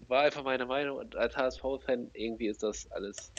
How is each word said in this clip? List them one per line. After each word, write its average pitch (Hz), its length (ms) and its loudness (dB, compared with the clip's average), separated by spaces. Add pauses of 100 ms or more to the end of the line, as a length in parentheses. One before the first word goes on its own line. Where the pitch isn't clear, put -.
War 131 160 6
einfach 143 200 2
meine 131 220 2
Meinung. 139 320 0
Und 190 180 -10
als 117 220 2
H-S-V-Fan, 131 760 0
irgendwie 113 340 -2
ist 104 160 -2
das - 280 -2
alles, 95 460 -8